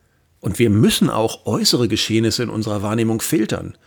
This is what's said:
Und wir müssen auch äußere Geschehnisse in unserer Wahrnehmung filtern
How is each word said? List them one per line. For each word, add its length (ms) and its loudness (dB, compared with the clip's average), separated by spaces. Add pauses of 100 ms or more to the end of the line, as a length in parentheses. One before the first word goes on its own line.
(400)
Und 200 -6
wir 100 4
müssen 400 4
auch 380 -4
äußere 400 0
Geschehnisse 560 0
in 60 -4
unserer 340 -4
Wahrnehmung 360 0
filtern 560 -4 (120)